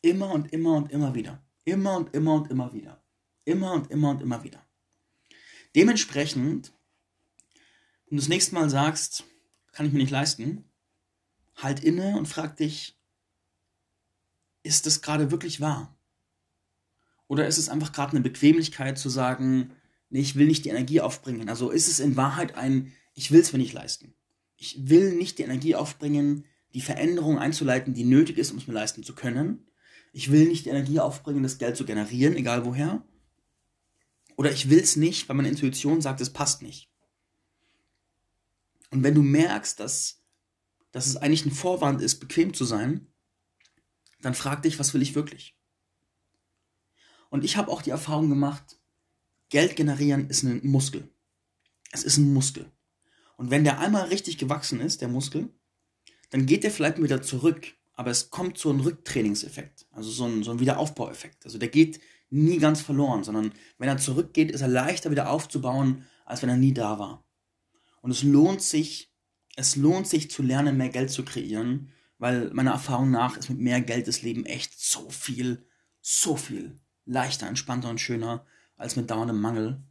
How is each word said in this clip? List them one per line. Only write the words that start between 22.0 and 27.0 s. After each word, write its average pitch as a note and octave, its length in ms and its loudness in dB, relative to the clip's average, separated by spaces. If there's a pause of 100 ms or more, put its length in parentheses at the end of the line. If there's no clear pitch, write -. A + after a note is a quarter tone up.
in C#3+ 160 0
Wahrheit C#3+ 400 -2
ein, C3 360 -4 (220)
„Ich C3 160 -6
will's E3 220 10
mir C3+ 60 0
nicht B2+ 140 -2
leisten. - 420 -12 (420)
Ich C3+ 320 -10
will F3+ 260 8
nicht F3+ 240 -4
die - 40 -6
Energie C3 320 -2
aufbringen, D3 680 0 (300)
die B2+ 60 -6
Veränderung D#3+ 580 0